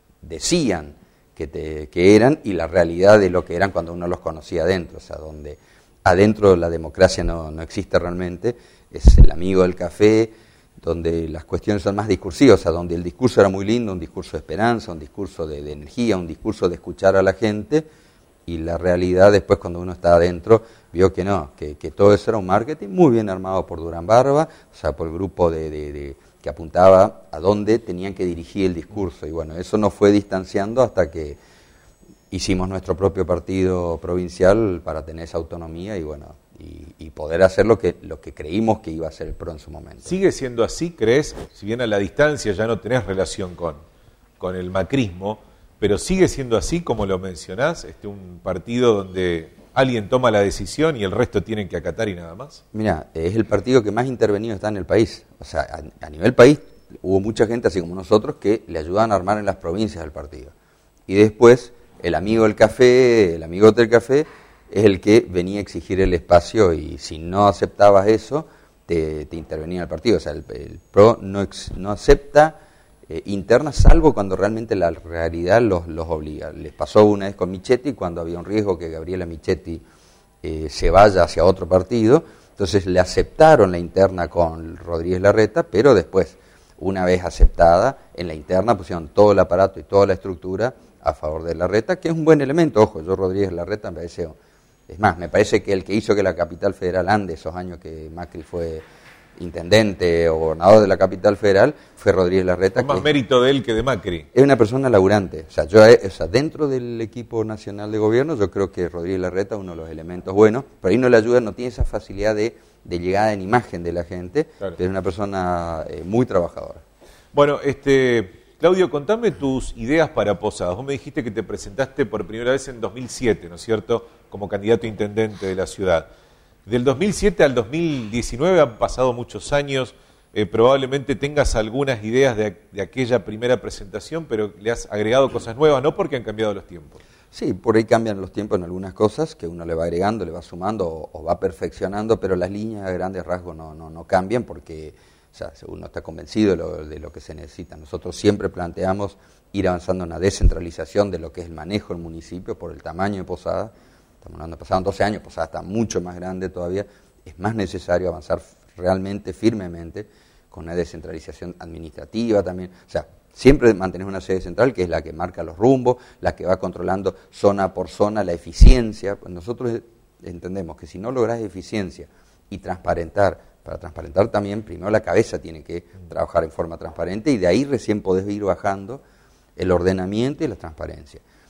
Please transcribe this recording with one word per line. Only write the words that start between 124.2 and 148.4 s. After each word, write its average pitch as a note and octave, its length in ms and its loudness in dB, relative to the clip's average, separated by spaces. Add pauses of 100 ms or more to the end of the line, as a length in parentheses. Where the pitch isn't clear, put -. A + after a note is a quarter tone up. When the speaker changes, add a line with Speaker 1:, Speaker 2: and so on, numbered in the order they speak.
Speaker 2:
como G2 220 -12
candidato G#2 340 0
a A2+ 60 -8
intendente G#2 560 -6
de F#2 80 -4
la F#2 120 -4
ciudad. E2+ 420 -2 (580)
Del B2 180 -2
dos C3 140 0
mil G3 160 -2
siete G3 280 0
al C#3 120 4
dos A#2 160 -2
mil D3 400 -4
diecinueve C#3 500 0
han B2 160 0
pasado B2 380 -2
muchos A#2+ 400 -12
años. C#3 400 -4 (400)
Eh, G#2 100 0
probablemente C3 720 2
tengas C#3+ 400 -2
algunas A2+ 480 -2
ideas B2 320 2
de, G#2+ 180 -2 (160)
de G2 120 -8
aquella A#2+ 420 -2
primera A2+ 380 -2
presentación, G#2+ 640 -12
pero G#2+ 340 -4
le G#2+ 100 -4
has A#2 220 -6
agregado A2 400 0
cosas A2+ 240 -8
nuevas, C#3+ 260 2
¿no? D#3 140 -2
Porque D#3+ 200 -4
han A#2 60 -6
cambiado G#2+ 300 -4
los G2 140 -12
tiempos. D#2 340 -20 (300)
Speaker 1:
Sí, - 240 -6
por G#2+ 220 0
ahí A2+ 80 2
cambian A2+ 360 0
los F#2+ 100 -10
tiempos G#2 280 -4
en F2+ 60 -8
algunas F#2 280 -10
cosas G#2+ 420 -2
que E2+ 140 -12
uno E2+ 160 -14
le E2+ 100 -6
va E2 100 -4
agregando, F#2+ 400 -2
le D#2+ 80 -10
va E2+ 100 -14
sumando F#2+ 440 -6
o, D#2+ 260 -10
o D#2+ 120 -14
va E2+ 160 -4
perfeccionando, G2 800 -4
pero F#2 160 -2
las F2+ 140 -2
líneas G#2 360 -10
a F#2 60 -4
grandes F2+ 320 -8
rasgos F2 320 -8
no, D#2+ 180 -16
no, D#2+ 140 -18
no E2 160 -18
cambian G2 400 -2
porque, D#2 480 -16 (400)
o - 20 -20
sea, - 180 -14 (140)
uno E2 200 -16
está E2+ 160 -14
convencido E2 480 -2
de F2+ 60 0
lo, E2 280 -10
de D2+ 140 -16
lo D2+ 120 -16
que D#2+ 100 -20
se D#2 140 -18
necesita. D#2 420 -20
Nosotros E2+ 380 -14
siempre G2 360 -2